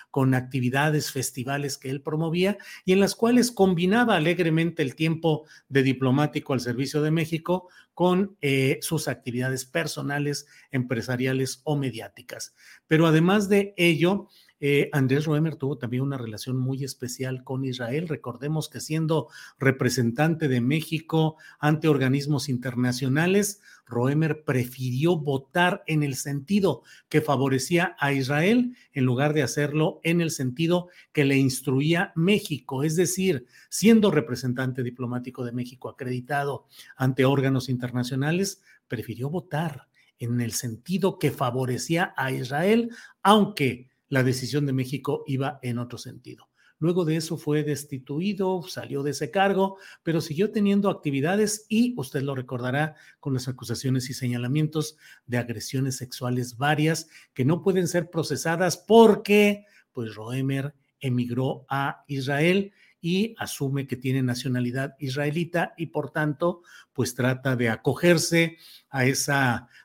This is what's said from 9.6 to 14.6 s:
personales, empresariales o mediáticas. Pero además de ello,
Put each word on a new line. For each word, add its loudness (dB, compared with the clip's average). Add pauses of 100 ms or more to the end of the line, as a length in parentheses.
personales, -4 (260)
empresariales -2
o -2
mediáticas. -8 (320)
Pero 6
además 4
de 2
ello, 2 (320)